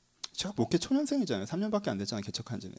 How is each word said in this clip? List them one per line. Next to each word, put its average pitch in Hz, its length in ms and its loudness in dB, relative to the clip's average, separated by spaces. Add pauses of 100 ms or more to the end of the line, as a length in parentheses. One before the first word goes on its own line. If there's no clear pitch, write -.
(340)
제가 190 240 -4
목회 117 200 4
초년생이잖아요. 262 680 2
삼 165 160 -2
년밖에 208 280 0
안 101 80 0
됐잖아, 101 260 -2
개척한 113 360 -6
지는. - 200 -10